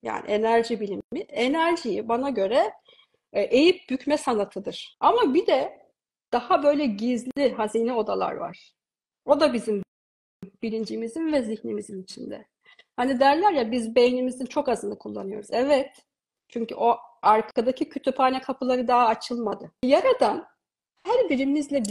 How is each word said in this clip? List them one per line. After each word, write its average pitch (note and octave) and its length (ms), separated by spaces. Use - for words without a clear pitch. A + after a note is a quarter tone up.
Yani A3 280
enerji A3+ 500
bilimi, G#3 480
enerjiyi C4 800
bana B3 220
göre, A#3+ 420
e, G#3+ 100
eğip D#4+ 480
bükme C#4+ 280
sanatıdır. G3+ 800
Ama F4+ 340
bir G4+ 120
de D4 400
daha C#4+ 300
böyle D4 240
gizli B3 680
hazine A3+ 400
odalar G3 420
var. - 380
O C#4+ 160
da D4 120
bizim A3 300
bilincimizin A3+ 680
ve C#4+ 100
zihnimizin G#3+ 600
içinde. - 440
Hani B3 240
derler D#4 320
ya, A#3+ 180
"Biz A3+ 260
beynimizin B3+ 500
çok D4 220
azını G#3+ 300
kullanıyoruz." G#3 520
Evet. C#4 560
Çünkü A3+ 260
o A#3 220
arkadaki A3+ 680
kütüphane C4 520
kapıları B3+ 480
daha B3 180
açılmadı. A3+ 680
Yaradan D4 600
her A4+ 260
birimizle C#4 600